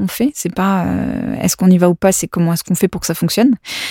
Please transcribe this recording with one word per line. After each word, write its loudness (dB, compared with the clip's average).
on -2
fait. -2
C'est -6
pas, 0
euh, -4
est-ce -2
qu'on 4
y 6
va 4
ou 4
pas, 2
c'est -2
comment 0
est-ce -6
qu'on 0
fait 2
pour -4
que -8
ça -4
fonctionne. 2